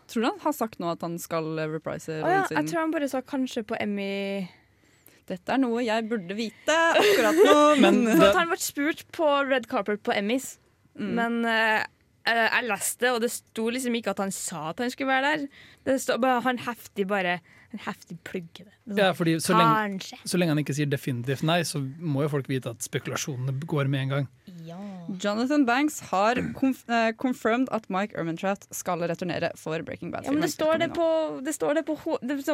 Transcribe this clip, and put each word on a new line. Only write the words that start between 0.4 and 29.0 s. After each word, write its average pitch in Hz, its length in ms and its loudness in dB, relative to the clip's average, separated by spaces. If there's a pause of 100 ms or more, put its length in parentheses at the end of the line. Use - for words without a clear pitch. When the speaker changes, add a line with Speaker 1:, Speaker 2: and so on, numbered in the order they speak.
Speaker 1:
har 302 120 -2
sagt - 280 -6
nå 170 100 -4
at 165 120 -6
han 170 160 -6
skal, 160 400 -6
eh, 156 100 -4
reprise 156 400 -8
Speaker 2:
Å 156 120 -6
ja, 370 220 2
Speaker 1:
rollen 359 60 -2
sin. - 80 -4
Speaker 2:
jeg 302 100 -2
tror 330 140 -2
han 320 100 -2
bare 294 180 -2
sa 262 120 -4
kanskje 254 440 -4
på 226 140 -6
Emmy. 196 720 -4 (800)
Speaker 1:
Dette - 220 -10
er 247 100 0
noe 240 260 0
jeg 220 240 0
burde 202 260 -4
vite 220 320 -6
akkurat 330 720 4
nå, 302 400 8
Speaker 3:
<laughs> - 40 6
Men 339 240 6
Speaker 1:
men - 0 -
Speaker 3:
det 226 140 4
Speaker 2:
For 320 120 10
at 311 60 4
han 339 120 2
ble 359 100 -2
spurt - 540 -4
på 285 360 2
Red 262 200 0
Carpet 208 340 -2
på 240 140 -2
Emmys, 214 420 -2 (380)
Speaker 1:
Mm. 208 180 -6
Speaker 2:
men, 233 300 0
eh, 220 400 2 (420)
eh, 226 220 2
jeg 240 200 0
leste, 220 440 0
og 233 80 0
det 233 120 0
sto - 360 -6
liksom 240 320 -2
ikke 208 120 -4
at - 60 -6
han 196 120 -2
sa 156 400 -8
at - 80 -8
han 247 100 -2
skulle 269 220 -4
være 262 120 2 (180)
der. 285 80 -8 (360)
Det 262 160 2
sto - 180 0
bare, 247 220 2
han 247 180 0
heftig - 500 -6
bare, 180 320 0 (320)
han 214 80 -14
heftig - 420 -12
plugger 180 460 -12
det. - 40 -20 (140)
Det 208 60 -10
er - 20 -6
sånn, 202 40 0
Speaker 3:
Ja, 190 140 4
fordi 165 300 2
så 185 160 2
lenge, 214 400 4
Speaker 2:
kanskje. - 260 -14
Speaker 3:
så - 140 0
lenge 175 160 4
han 151 80 2
ikke 143 120 -4
sier 147 140 0
definitivt 131 540 -2
nei, 165 200 2
så 147 180 -4 (180)
må 151 240 -2
jo 156 60 0
folk 139 180 -2
vite 131 240 -4
at 110 80 -12
spekulasjonene 131 880 -6
går 139 220 0
med 139 140 0
en 135 60 -2
gang. 139 200 -2 (360)
Speaker 2:
Ja. 165 140 -14 (400)
Speaker 1:
Jonathan 240 480 2
Banks 277 340 2
har 214 360 2 (180)
konf-, - 340 0
eh, 226 240 2
confirmed 240 600 0
at 220 180 -4
Mike 196 240 -2
Ehrmantraut 170 560 -2
skal 175 300 -4